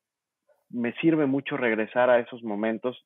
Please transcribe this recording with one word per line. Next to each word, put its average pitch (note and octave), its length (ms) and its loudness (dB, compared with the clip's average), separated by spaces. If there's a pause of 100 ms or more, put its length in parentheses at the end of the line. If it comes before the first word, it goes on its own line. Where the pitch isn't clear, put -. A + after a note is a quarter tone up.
(680)
me A#2+ 240 -4
sirve D#3+ 320 2
mucho C3+ 320 -2
regresar A#2+ 520 2
a A#2+ 100 6
esos A#2 240 -8
momentos A2 600 -4